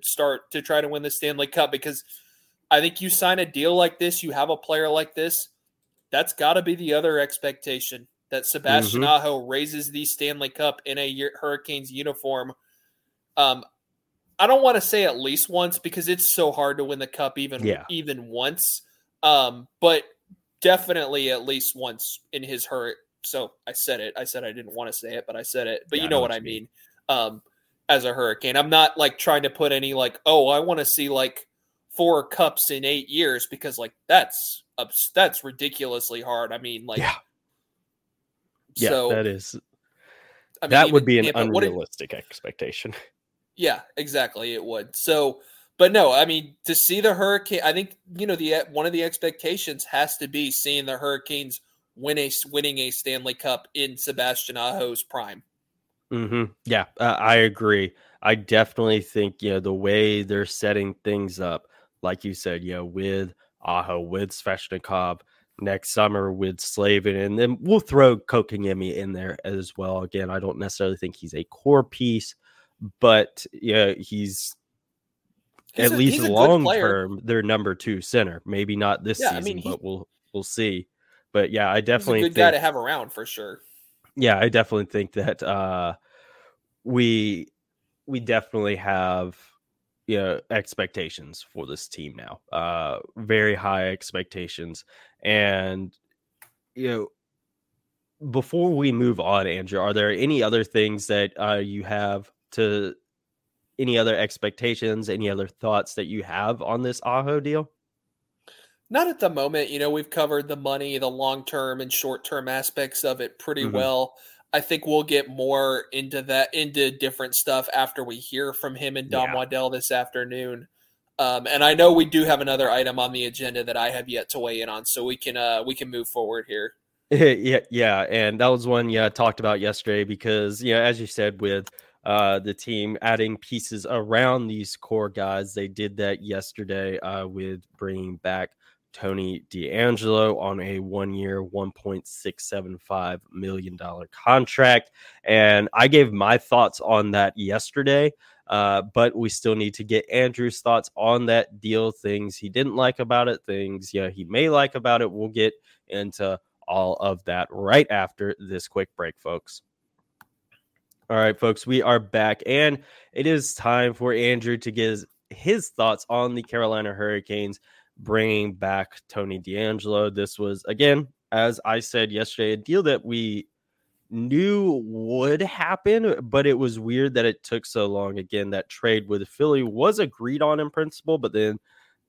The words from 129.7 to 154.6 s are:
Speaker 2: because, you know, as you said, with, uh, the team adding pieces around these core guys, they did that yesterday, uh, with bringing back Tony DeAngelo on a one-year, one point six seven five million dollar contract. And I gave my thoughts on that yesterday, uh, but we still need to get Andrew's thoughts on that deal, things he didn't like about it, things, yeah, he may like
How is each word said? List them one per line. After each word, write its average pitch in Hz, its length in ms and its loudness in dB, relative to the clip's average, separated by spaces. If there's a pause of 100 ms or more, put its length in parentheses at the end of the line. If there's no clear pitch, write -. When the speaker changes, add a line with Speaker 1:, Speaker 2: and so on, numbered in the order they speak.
Speaker 2:
because, 104 580 -4
you 117 120 2
know, 117 80 4
as 120 180 2
you 110 60 -8
said, 104 340 -4
with, 98 280 -2 (360)
uh, 101 340 2
the 98 160 -6
team 107 480 -6
adding 110 360 0
pieces 107 500 -10
around 120 580 2
these 107 300 -8
core 107 320 -2
guys, 98 460 -4
they 101 140 -6
did 98 280 -6
that 101 260 -2
yesterday, 98 800 -6
uh, 95 260 -8
with 95 360 -10 (140)
bringing 95 400 -8
back 92 340 -6 (420)
Tony 95 580 -6
DeAngelo 110 920 2
on 98 200 -4
a 95 200 -6
one-year, 98 640 -6
one 95 300 -8
point 95 340 -10
six - 420 -12
seven 92 300 -10
five 90 420 -6 (120)
million 92 440 -8
dollar 87 360 -14
contract. 123 800 6 (340)
And 107 480 6
I 123 160 8
gave 139 240 8
my 101 260 4
thoughts - 420 2
on 107 320 4
that 101 240 2
yesterday, 139 760 2 (360)
uh, 101 340 2 (120)
but 117 220 4
we 113 120 -2
still 110 260 0
need 104 200 -2
to 107 100 -12
get 110 260 0
Andrew's 123 500 0
thoughts 117 360 2
on 120 300 2
that 113 340 2
deal, 110 300 0
things 104 460 -6
he 104 120 -10
didn't 120 280 -2
like 127 220 2
about 123 300 2
it, 117 180 -2
things, 98 480 -6
yeah, 95 160 -2
he 95 140 -12
may 123 240 0
like 139 260 2